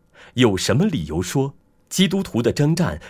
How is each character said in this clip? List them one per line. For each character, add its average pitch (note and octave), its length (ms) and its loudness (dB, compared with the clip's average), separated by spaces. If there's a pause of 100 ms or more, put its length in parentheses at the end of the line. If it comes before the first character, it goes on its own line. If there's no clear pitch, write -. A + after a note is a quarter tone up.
(340)
有 D3 220 4
什 - 200 0
么 F3+ 100 4
理 A2+ 200 -2
由 D#2 140 -4
说 C3+ 340 -4 (340)
基 F#3+ 180 0
督 G3 160 -2
徒 A#2 180 -4
的 A#2 120 2
征 D3 220 2
战 A2 360 -2